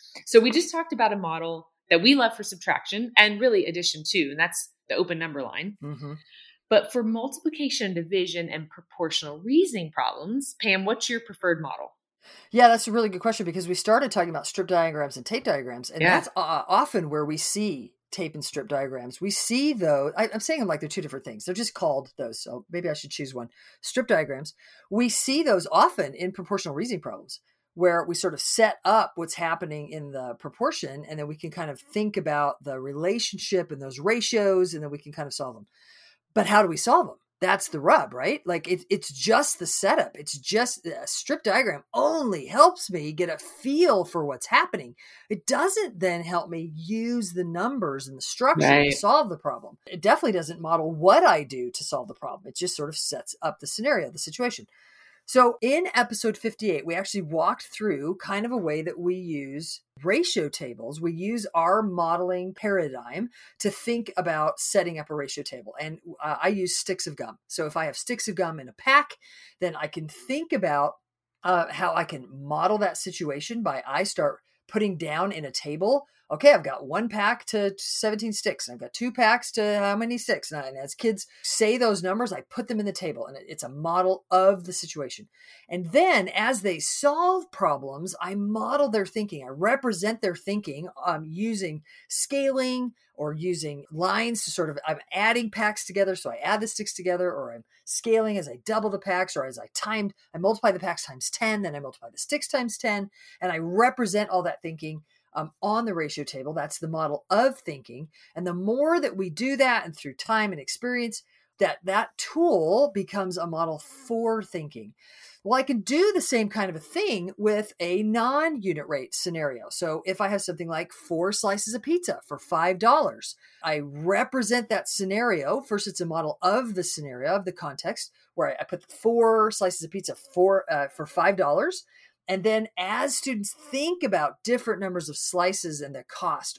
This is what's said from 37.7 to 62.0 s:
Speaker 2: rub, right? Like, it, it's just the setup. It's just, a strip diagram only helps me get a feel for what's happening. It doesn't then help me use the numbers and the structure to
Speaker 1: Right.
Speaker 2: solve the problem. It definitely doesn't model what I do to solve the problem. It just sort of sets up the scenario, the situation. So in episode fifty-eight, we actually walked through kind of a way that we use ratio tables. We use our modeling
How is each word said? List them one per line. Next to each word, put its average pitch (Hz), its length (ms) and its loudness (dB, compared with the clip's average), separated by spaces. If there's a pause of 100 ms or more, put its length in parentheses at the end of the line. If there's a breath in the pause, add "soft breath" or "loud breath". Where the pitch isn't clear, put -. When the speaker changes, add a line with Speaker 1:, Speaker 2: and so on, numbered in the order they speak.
Speaker 2:
rub, 135 340 4
right? 156 320 -2
Like, 170 200 -2
it, 180 220 -2
it's - 240 -2
just 214 460 4
the 170 80 -6
setup. - 500 2
It's 151 220 -10
just, 220 480 0
a 139 200 -10
strip - 360 -4
diagram 202 500 2
only 254 540 0
helps 294 440 6
me 156 220 -4
get 165 160 0
a 156 80 -4
feel 277 680 2
for 160 180 -4
what's 135 220 -6
happening. 196 480 0 (340 loud breath)
It - 180 -6
doesn't 294 540 0
then 175 220 0
help 170 260 -2
me 165 260 -6
use 220 600 -4
the 180 100 -2
numbers 170 640 -4
and 135 80 -16
the 131 60 -16
structure 247 440 4
to 139 80 10
Speaker 1:
Right. 143 200 6
Speaker 2:
solve 233 340 4
the 170 80 -6
problem. - 480 -8
It 175 160 -12
definitely 226 320 4
doesn't 165 300 -4
model 160 280 2
what 185 360 8
I 170 180 6
do 123 280 -6
to - 120 -10
solve 127 240 -4
the - 60 -12
problem. 117 340 -12
It 135 80 -14
just 175 180 -4
sort 147 140 -6
of 156 80 -8
sets - 460 -6
up 156 180 -2
the 147 60 -12
scenario, 226 440 0
the 160 80 -14
situation. - 480 -4 (640 soft breath)
So 247 320 6
in 302 320 2
episode 214 460 0
fifty-eight, 190 480 -2
we 165 80 -4
actually 196 280 -4
walked 165 420 0
through 170 580 -2
kind 208 240 -4
of 240 60 -6
a 254 40 0
way 160 260 -2
that 156 140 -6
we 175 200 -2
use 151 640 -8 (240)
ratio 208 440 2
tables. 123 520 -10
We 170 120 -2
use 208 400 -4
our 180 300 4
modeling 180 720 0